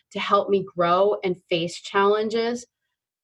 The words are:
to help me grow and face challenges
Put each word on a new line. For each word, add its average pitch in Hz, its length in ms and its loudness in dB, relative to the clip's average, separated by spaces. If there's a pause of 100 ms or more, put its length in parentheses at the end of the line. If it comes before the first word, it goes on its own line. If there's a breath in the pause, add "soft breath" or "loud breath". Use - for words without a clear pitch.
(120)
to 202 80 -10
help 202 300 0
me 196 160 0 (100)
grow 185 480 2
and 180 120 -2 (140)
face 170 320 -4
challenges 220 840 0 (580)